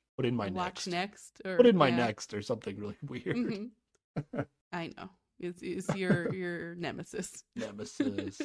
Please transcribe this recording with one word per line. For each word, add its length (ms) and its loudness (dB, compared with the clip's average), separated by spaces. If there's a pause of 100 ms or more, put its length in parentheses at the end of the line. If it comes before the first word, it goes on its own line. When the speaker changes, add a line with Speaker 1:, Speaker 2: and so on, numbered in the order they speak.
(160)
Speaker 1:
"Put 80 0
in 120 2
my 140 0
Speaker 2:
Watch 360 -4
Speaker 1:
next." 0 -
Speaker 2:
next, 580 -6
or, 120 -4
Speaker 1:
"Put 100 10
in 100 10
my 120 8
Speaker 2:
yeah. 80 6
Speaker 1:
next," 360 2
or 100 -2
something 360 -4
really 200 -6
<laughs> 80 -8
weird. 300 -4
Speaker 2:
Mm-hmm. 1040 -6 (160)
Speaker 1:
<laughs> 160 -20
Speaker 2:
I 240 -6
know. 140 -12 (300)
It's, 220 -8
it's 340 -2
your, 360 2
Speaker 1:
<laughs> 20 -
Speaker 2:
your 420 -4
nemesis. 640 -6 (140)
Speaker 1:
Nemesis. 880 -4